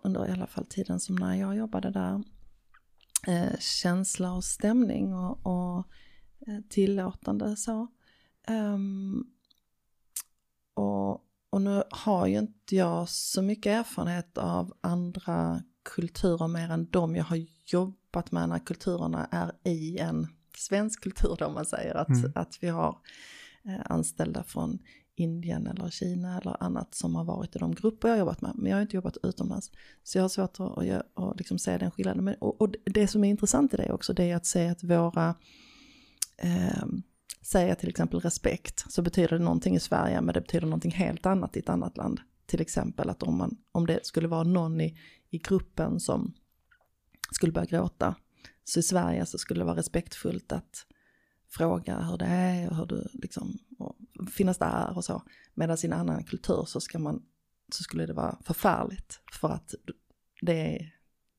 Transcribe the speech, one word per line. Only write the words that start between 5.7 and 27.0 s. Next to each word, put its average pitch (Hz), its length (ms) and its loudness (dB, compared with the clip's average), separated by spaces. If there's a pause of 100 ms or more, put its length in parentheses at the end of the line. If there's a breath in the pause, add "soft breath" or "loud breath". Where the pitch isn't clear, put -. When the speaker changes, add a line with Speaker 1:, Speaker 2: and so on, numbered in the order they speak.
Speaker 1:
eh, 208 120 -6 (100)
tillåtande 196 880 2
så. 226 320 -4 (600 soft breath)
Ehm, 196 800 -2 (1500)
och, 101 380 0 (380)
och 196 120 2
nu 202 300 4
har 190 360 2
ju 202 120 4
inte - 360 -2
jag 175 340 2
så - 320 -2
mycket 208 280 2 (100)
erfarenhet 175 580 -4
av 175 440 -2
andra 175 800 0 (340)
kulturer 170 520 2
mer 165 240 -2
än 165 180 0
de 170 260 2
jag 165 80 2
har 165 220 -2 (200)
jobbat 180 680 0
med 170 180 0
när 170 100 0
kulturerna 170 720 -2
är 170 200 -2 (120)
i 165 340 -2
en 160 300 -2 (300)
svensk 208 460 -2
kultur 190 360 2
då, 160 60 0
om 151 80 -2
man 165 120 -4
säger - 300 -4
att, 160 140 0
Speaker 2:
Mm. 127 260 4
Speaker 1:
att - 260 -4
vi 180 60 -2
har, 165 300 0 (680 loud breath)
eh, 196 200 -6
anställda 165 580 -2
från - 360 -4 (360 soft breath)
Indien 170 520 -2
eller 175 220 -6
Kina 180 520 -4
eller - 220 -6
annat - 320 -4
som 170 200 -2